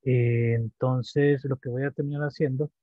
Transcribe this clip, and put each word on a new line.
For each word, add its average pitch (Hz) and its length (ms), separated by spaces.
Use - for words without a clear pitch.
Eh, 117 500
entonces, 131 880
lo 135 120
que 131 140
voy 127 140
a 143 60
terminar 143 320
haciendo 147 480